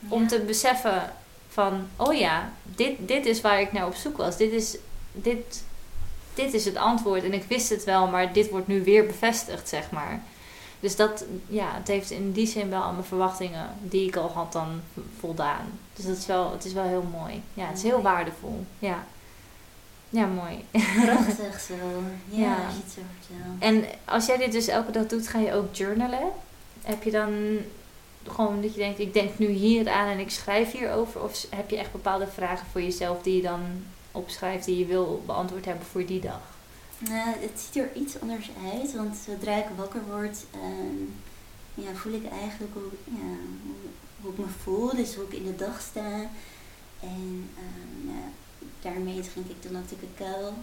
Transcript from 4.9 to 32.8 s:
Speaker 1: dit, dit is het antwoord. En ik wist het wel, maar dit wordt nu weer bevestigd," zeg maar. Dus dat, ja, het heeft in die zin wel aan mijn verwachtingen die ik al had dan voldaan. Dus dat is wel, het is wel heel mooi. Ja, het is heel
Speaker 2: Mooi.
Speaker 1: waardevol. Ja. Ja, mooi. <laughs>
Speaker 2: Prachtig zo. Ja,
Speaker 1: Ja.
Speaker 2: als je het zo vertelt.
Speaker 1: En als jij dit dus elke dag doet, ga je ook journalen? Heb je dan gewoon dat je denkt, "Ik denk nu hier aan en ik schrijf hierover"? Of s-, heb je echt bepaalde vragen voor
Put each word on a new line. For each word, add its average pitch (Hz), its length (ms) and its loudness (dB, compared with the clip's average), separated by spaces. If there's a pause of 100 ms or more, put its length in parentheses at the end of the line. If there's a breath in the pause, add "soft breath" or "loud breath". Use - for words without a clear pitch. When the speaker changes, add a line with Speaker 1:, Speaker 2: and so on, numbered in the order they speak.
Speaker 1:
dit, - 520 -2 (720)
dit 269 200 0
is 214 100 4
het 190 120 0
antwoord. 202 480 4
En 190 100 2
ik 190 140 0
wist 247 220 2
het 208 140 0
wel, 190 220 6
maar 180 260 4
dit 208 180 6
wordt 190 160 0
nu 196 180 4
weer 214 220 10
bevestigd," 226 600 0
zeg 151 220 -4
maar. 151 320 -4 (580 loud breath)
Dus 196 160 0
dat, 214 280 4 (240)
ja, 202 260 0
het - 140 -6
heeft 196 220 2
in 196 220 -2
die 220 140 4
zin 208 240 0
wel 190 120 0
aan 180 120 0
mijn 180 120 -4
verwachtingen 185 600 0 (140)
die 190 240 2
ik 180 100 0
al 175 140 0
had 170 220 -4
dan 160 280 -2 (380)
voldaan. 165 600 -2 (160)
Dus 196 120 -12
dat 185 100 0
is 185 100 -8
wel, 180 260 2
het 180 120 -6
is 190 80 -6
wel 190 120 0
heel 180 200 2 (160)
mooi. 165 220 -6 (120)
Ja, 185 120 -6
het 165 100 -6
is 190 60 -6
heel 220 100 4
Speaker 2:
Mooi. 240 100 6
Speaker 1:
waardevol. 170 640 0 (140)
Ja. 185 260 -2 (1040 loud breath)
Ja, 220 180 4
mooi. 180 440 -2
<laughs> 208 340 6
Speaker 2:
Prachtig 214 560 4
zo. - 140 -8 (540)
Ja, 208 160 0
Speaker 1:
Ja. 202 100 4 (120)
Speaker 2:
als 185 80 -4
je 196 100 -6
het - 80 -12
zo - 80 -12 (200)
vertelt. 180 380 -10
Speaker 1:
En 220 260 6 (200)
als 226 220 2
jij 254 100 6
dit 254 160 2
dus 226 140 2
elke 226 240 2
dag 220 160 2
doet, 226 220 -2
ga 226 100 0
je 220 140 4
ook 202 220 0
journalen? 240 480 0 (600)
Heb 220 200 -4
je 220 80 2
dan 214 220 2 (960)
gewoon 208 340 2
dat 214 120 0
je - 60 -8
denkt, 202 180 -2
"Ik 202 160 -2
denk 202 240 4
nu 214 100 6
hier 214 420 6
aan 202 180 4
en 196 100 0
ik 196 120 -4
schrijf 220 420 2
hierover"? 226 500 0
Of - 120 -4
s-, - 160 -6
heb 202 200 -4
je 214 80 0
echt 202 140 -4
bepaalde 196 340 0
vragen 180 460 -4
voor 180 100 0